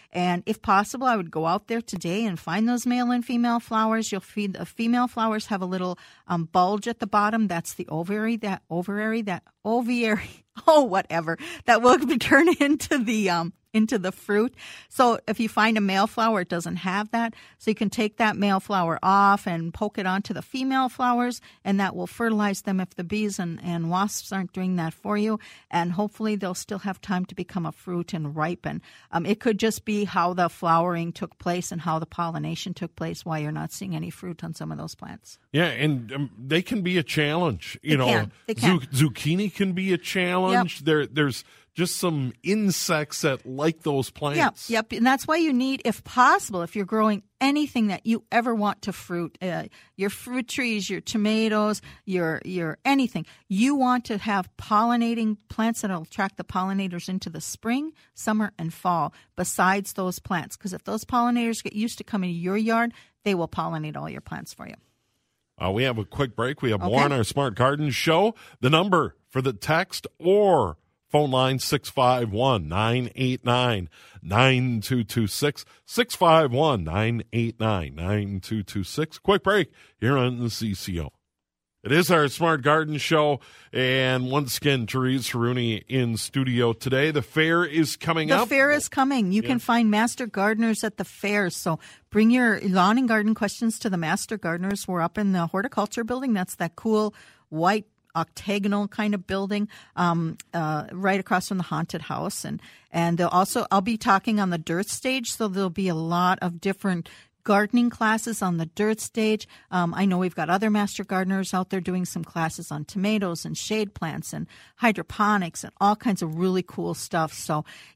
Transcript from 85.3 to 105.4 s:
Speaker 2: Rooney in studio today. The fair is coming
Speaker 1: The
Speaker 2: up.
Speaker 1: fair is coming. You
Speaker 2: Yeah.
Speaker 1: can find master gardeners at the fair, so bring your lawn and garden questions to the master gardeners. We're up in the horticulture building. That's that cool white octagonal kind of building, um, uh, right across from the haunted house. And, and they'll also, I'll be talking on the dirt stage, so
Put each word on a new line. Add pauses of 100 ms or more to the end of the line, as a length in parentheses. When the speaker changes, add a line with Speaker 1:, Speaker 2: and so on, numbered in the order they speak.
Speaker 2:
Rooney (120)
in
studio
today.
The
fair
is
coming
Speaker 1:
The
Speaker 2:
up.
Speaker 1:
fair
is
coming.
You
Speaker 2:
Yeah.
Speaker 1:
can
find
master
gardeners
at
the
fair,
so (320)
bring
your
lawn
and
garden
questions
to
the
master
gardeners.
We're
up
in
the
horticulture
building.
That's
that
cool (340)
white (300)
octagonal
kind
of
building, (260)
um, (160)
uh,
right
across
from
the
haunted
house.
And, (300)
and
they'll
also,
I'll
be
talking
on
the
dirt
stage,
so